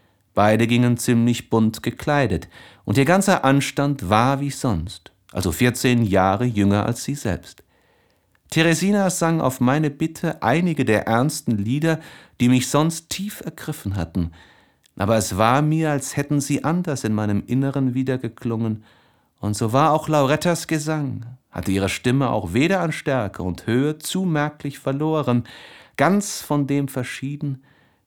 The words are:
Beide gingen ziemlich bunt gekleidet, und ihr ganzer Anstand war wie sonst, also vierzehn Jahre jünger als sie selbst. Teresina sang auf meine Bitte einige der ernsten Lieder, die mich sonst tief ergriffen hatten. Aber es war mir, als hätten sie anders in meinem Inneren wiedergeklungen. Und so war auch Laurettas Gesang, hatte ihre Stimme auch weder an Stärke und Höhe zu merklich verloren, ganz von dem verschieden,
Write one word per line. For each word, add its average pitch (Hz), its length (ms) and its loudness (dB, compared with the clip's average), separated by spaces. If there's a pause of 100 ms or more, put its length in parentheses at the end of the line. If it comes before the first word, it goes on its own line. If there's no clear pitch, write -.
(340)
Beide 110 320 4
gingen 120 320 4
ziemlich 120 500 2
bunt 113 340 2
gekleidet, 123 640 -2 (360)
und 110 140 0
ihr 135 80 4
ganzer 190 400 4
Anstand 139 640 0
war 127 300 4
wie 143 100 -4
sonst, 95 600 -6 (220)
also 90 200 -2
vierzehn 120 520 2
Jahre 95 400 4
jünger 101 400 2
als 120 200 -4
sie 139 100 -4
selbst. - 500 -8 (840)
Teresina 180 580 2
sang 165 320 0
auf 131 180 -2
meine 143 300 2
Bitte 160 540 -6
einige 151 420 2
der 107 220 2
ernsten 117 500 0
Lieder, 147 420 -2 (420)
die 120 100 4
mich 127 180 2
sonst 160 400 0
tief - 320 -8
ergriffen - 560 -8
hatten. 85 360 -4 (640)
Aber 104 200 2
es 98 220 -2
war 120 240 4
mir, 156 280 0
als 143 280 -4
hätten 143 240 -2
sie 143 200 -2
anders 165 420 -4
in 107 100 0
meinem 104 320 -2
Inneren 135 480 -2
wiedergeklungen. 117 880 -4 (560)
Und 104 160 -4
so 110 160 -2
war 147 200 4
auch 156 160 0
Laurettas 156 580 2
Gesang, 147 600 -4 (240)
hatte 92 200 -6
ihre 95 180 2
Stimme 123 420 0
auch 95 220 -2
weder 170 280 2
an 170 100 -2
Stärke 123 520 -4
und 90 240 -6
Höhe 139 320 0
zu 190 260 -4
merklich 147 560 -4
verloren, 139 640 0 (520)
ganz 190 440 0
von 147 260 -2
dem 139 220 -2
verschieden, 139 760 -8 (440)